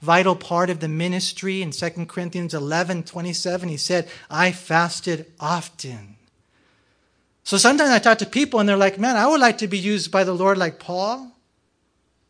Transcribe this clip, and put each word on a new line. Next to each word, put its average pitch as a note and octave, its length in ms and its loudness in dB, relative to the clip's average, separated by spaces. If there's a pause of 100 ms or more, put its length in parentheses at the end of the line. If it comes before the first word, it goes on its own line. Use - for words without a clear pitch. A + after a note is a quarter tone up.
vital F3+ 340 4
part F3+ 360 -2
of E3+ 80 -6
the D#3+ 80 -6
ministry. F3+ 760 -4
In E3 100 -6
Second E3+ 380 -6
Corinthians F3 460 -6
eleven E3 480 -2
twenty-seven, F3 680 -6
he D3+ 80 -6
said, E3+ 320 -2 (180)
"I F3 240 2
fasted E3+ 880 -2
often." C3 760 -8 (1300)
So - 140 -2
sometimes C#4+ 320 6
I A#3+ 80 6
talk A3 220 4
to G3 80 -4
people C4+ 320 0
and G3+ 100 4
they're G3 80 4
like, G3 220 4
"Man, A3+ 180 0
I G#3 80 2
would D4 160 4
like A#3 160 6
to G#3+ 100 -4
be F#3+ 120 -2
used F3+ 320 -2
by G3 120 4
the F#3 80 -2
Lord F#3+ 280 2
like E3+ 180 -2
Paul." A3 540 -6 (1000)